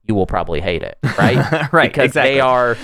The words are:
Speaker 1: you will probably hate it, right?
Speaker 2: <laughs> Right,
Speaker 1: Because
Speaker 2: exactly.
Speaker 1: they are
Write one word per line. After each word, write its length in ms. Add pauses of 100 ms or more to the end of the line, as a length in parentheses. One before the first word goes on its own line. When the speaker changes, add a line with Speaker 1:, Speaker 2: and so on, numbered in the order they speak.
Speaker 1:
you 100
will 120
probably 340
hate 220
it, 140 (200)
right? 200 (320)
Speaker 2:
<laughs> 40
Right, 180
Speaker 1:
Because 140
Speaker 2:
exactly. 300
Speaker 1:
they 40
are 440